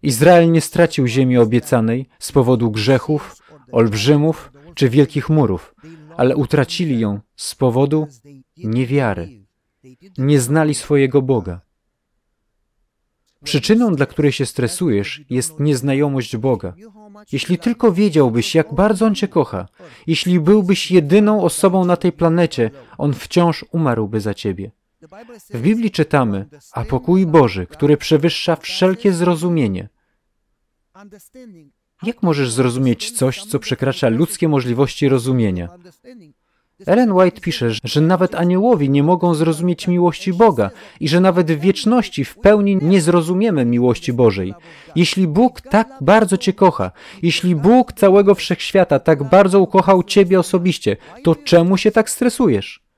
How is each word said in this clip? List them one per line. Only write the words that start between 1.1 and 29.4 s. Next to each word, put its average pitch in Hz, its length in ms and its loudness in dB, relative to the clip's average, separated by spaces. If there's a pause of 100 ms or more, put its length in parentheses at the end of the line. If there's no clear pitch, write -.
obiecanej 117 720 0 (100)
z - 140 -14
powodu 120 380 2
grzechów, 131 720 -2 (300)
olbrzymów 123 800 0 (220)
czy 135 140 0
wielkich 139 400 0
murów, 120 460 -2 (420)
ale 127 200 0
utracili 143 640 -2
ją 104 200 -4 (160)
z - 180 -14
powodu 139 520 -2 (500)
niewiary. 113 720 -4 (880)
Nie 139 220 2
znali 147 340 -2
swojego 139 480 0
Boga. 101 380 -4 (1800)
Przyczyną, 214 500 0
dla 135 120 0
której 147 260 -2
się 135 140 -4
stresujesz, 120 760 -4 (100)
jest 127 300 -6
nieznajomość 139 760 -2
Boga. 110 380 -4 (580)
Jeśli 170 260 -4
tylko 233 340 0
wiedziałbyś, 147 640 0
jak 156 200 0
bardzo 208 320 0
On 214 80 0
cię 190 140 -6
kocha, 101 400 -4 (380)
jeśli 175 340 0
byłbyś 185 500 0
jedyną 190 520 2
osobą 185 420 0
na 180 120 0
tej 175 160 -2
planecie, 165 580 0 (280)
On 143 160 -2
wciąż - 580 -2
umarłby 113 480 -2
za 101 140 -6
ciebie. 98 360 -8 (800)
W 117 120 -10
Biblii 220 280 0
czytamy: 120 560 -2 (260)
„A 117 120 -8
pokój 175 420 -2
Boży, 120 400 2
który 143 300 2
przewyższa 160 600 -2
wszelkie 185 560 -2
zrozumienie”. 160 760 -2 (2250)